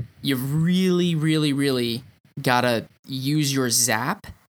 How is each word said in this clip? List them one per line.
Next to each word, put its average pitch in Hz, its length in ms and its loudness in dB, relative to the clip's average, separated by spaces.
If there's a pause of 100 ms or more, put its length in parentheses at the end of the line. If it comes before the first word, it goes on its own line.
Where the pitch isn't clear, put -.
(220)
you've 135 320 -2 (100)
really, 180 520 2
really, 151 380 0
really 127 500 0 (380)
gotta 123 440 2 (220)
use 135 460 -2
your 131 160 0
zap 120 580 -2 (300)